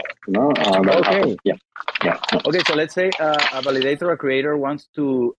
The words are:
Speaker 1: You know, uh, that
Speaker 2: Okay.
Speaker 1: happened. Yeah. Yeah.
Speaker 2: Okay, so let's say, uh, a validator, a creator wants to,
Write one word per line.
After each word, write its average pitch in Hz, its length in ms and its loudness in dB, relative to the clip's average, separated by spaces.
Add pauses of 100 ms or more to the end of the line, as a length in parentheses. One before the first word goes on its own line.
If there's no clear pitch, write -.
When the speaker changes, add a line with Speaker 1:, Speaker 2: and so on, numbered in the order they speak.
(280)
Speaker 1:
You - 60 -2
know, 131 180 2
uh, 95 300 2
that 95 160 4
Speaker 2:
Okay. 95 180 2
Speaker 1:
happened. 101 280 0
Yeah. 92 120 0 (480)
Yeah. - 160 0 (260)
Speaker 2:
Okay, 156 220 2
so 160 80 0
let's 156 180 -2
say, 185 160 0 (100)
uh, 156 180 0 (160)
a 131 80 -6
validator, 139 500 0
a 151 60 -2
creator 139 400 0
wants 143 380 -4
to, 131 440 0